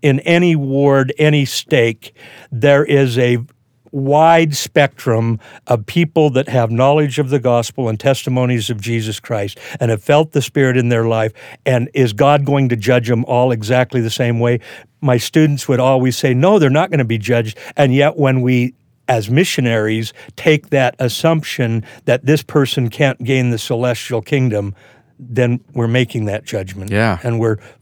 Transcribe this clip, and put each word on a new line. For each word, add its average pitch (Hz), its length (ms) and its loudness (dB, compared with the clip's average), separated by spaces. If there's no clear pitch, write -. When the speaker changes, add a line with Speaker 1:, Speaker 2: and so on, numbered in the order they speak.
Speaker 1:
in 139 200 2
any 170 360 2
ward, 139 600 0
any 151 260 2
stake, - 720 -2
there 143 340 2
is 139 340 2
a 120 200 2
wide 151 600 2
spectrum 117 840 -2
of 113 180 0
people 160 460 0
that 131 180 -2
have 117 220 0
knowledge 139 480 0
of 139 100 -2
the 143 120 0
gospel 120 480 -2
and 110 100 -4
testimonies 127 720 -2
of 107 100 -6
Jesus 113 380 -6
Christ 101 400 -8
and 120 100 0
have 110 100 -2
felt 156 300 2
the 147 100 -2
Spirit 131 360 0
in 120 140 0
their 113 180 0
life. 110 240 -2
And 123 260 0
is 127 200 0
God 143 320 2
going 139 240 0
to 120 80 -2
judge 120 320 0
them 120 160 0
all 127 260 0
exactly 120 500 -2
the 113 80 -2
same 117 300 -2
way? 120 220 0
My 127 180 2
students 147 480 0
would 127 140 0
always 127 360 2
say, 131 180 0
"No, 185 260 4
they're 139 100 4
not 160 200 0
gonna 147 140 0
be 113 140 -2
judged." 110 400 -2
And 139 160 4
yet 139 240 2
when 131 260 2
we, 123 320 0
as 113 200 -2
missionaries, 113 840 0
take 156 340 0
that 131 300 0
assumption 127 840 -2
that 131 200 -2
this 147 200 2
person 131 460 -2
can't 135 340 -2
gain 127 260 0
the 117 80 -2
celestial 120 640 -4
kingdom, 104 500 -2
then 123 400 -2
we're 117 160 -2
making 117 380 -2
that 104 180 -6
judgment. 95 480 -8
Speaker 2:
Yeah. 104 320 0
Speaker 1:
And 117 160 -2
we're 110 180 0